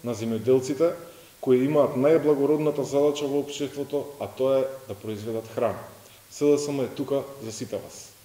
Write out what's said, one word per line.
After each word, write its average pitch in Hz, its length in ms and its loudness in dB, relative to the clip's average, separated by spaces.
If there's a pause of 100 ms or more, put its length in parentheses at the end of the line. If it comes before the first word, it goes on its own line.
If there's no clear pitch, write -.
на 117 120 -4
земјоделците, 127 760 2 (480)
кои 127 240 4
имаат 143 320 4
најблагородната 147 880 4
задача 143 400 2
во 139 160 0
општеството, 139 640 -6 (140)
а 101 80 -6
тоа 135 320 2
е 131 60 2 (220)
да 107 60 -8
произведат 110 640 -6
храна. 110 260 -2 (480)
С - 160 -4
Д 147 120 6
С 147 100 -4
М 139 160 -4
е 117 40 -2
тука 139 360 -4 (200)
за 110 80 -10
сите 110 240 -10
вас. - 380 -12 (100)